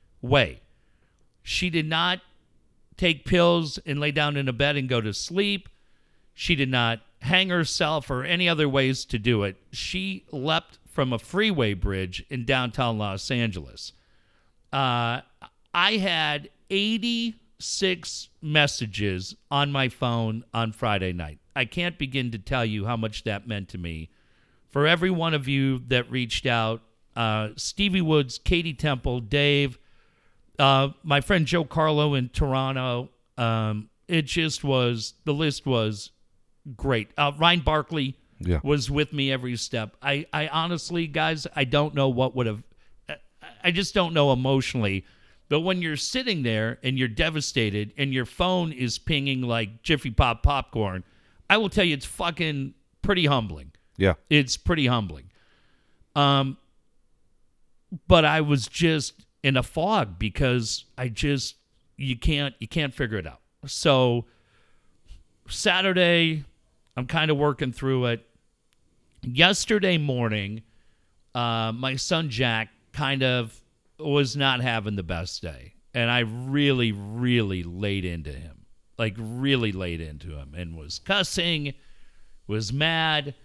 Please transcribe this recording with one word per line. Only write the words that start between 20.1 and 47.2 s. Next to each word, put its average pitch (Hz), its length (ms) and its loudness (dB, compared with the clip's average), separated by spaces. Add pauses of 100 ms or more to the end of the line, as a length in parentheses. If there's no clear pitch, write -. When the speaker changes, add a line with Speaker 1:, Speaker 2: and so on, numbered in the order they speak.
Speaker 1:
on 113 180 -2
Friday 98 400 -2
night. 78 260 -8 (160)
I 131 100 -2
can't 175 340 -4
begin 127 340 -4
to 113 60 -8
tell 123 260 -2
you 107 220 -2
how 120 100 -2
much 110 280 -6
that 104 240 -6
meant 104 220 -6
to - 80 -12
me. 80 320 -10 (600)
For 143 160 2
every 175 240 4
one 165 240 0
of 135 140 -2
you 135 400 2
that 123 220 0
reached 123 360 -4
out, 113 360 0 (320)
uh, 107 420 0
Stevie 190 460 0
Woods, 151 360 2
Katie 170 360 0
Temple, 123 460 -2
Dave, 143 580 2 (800)
uh, 139 300 6 (140)
my 143 200 2
friend 170 240 2
Joe 165 180 2
Carlo 151 500 2
in 123 140 0
Toronto, 131 800 -2 (300)
um, 110 500 0 (180)
it 165 200 2
just 160 380 -2
was, 123 500 0 (100)
the 151 80 0
list 147 340 -2
was 110 440 0 (640)
great. 120 400 -2
Uh, 143 220 2
Ryan 170 220 4
Barkley 147 580 -2 (200)
Speaker 2:
Yeah. 87 240 0
Speaker 1:
was 139 280 0
with 147 240 0
me 135 180 0
every 123 240 -4
step. 110 460 -6
I, 143 320 -2
I 151 140 -2
honestly, 170 580 -4
guys, 156 400 -2 (100)
I 143 80 2
don't 143 300 0
know 139 160 2
what 127 260 0
would 123 100 0
have, 110 160 -4 (460)
I, 147 80 -10 (480)
I 180 60 2
just 175 240 -2
don't 175 180 2
know 143 200 6
emotionally. 123 720 0 (420)
But 151 120 2
when 180 200 0
you're 156 160 -2
sitting 226 460 -2
there 113 400 0
and 131 160 0
you're 127 100 0
devastated 113 880 -2